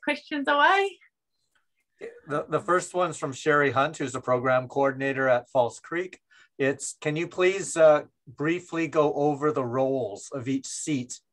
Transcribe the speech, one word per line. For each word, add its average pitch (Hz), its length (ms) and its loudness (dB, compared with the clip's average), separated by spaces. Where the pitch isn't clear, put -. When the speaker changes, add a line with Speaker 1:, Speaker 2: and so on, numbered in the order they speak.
Speaker 1:
questions 285 460 -4
away? 359 500 4
Speaker 2:
The, 147 220 -6
the 151 100 -2
first 175 360 -2
one's 175 220 -2
from 143 160 -8
Sherry 147 380 2
Hunt, 139 280 0
who's 135 180 -6
a 127 40 -6
program 127 460 0
coordinator 135 640 0
at 123 220 2
False 120 280 0
Creek. 180 400 -8
It's, 139 420 -2
"Can 151 140 -4
you 170 140 -4
please, 185 480 0
uh, 151 280 6
briefly 165 600 -4
go 151 240 4
over 147 400 0
the 139 120 -2
roles 127 680 -4
of 131 160 -8
each 135 180 -4
seat - 540 -6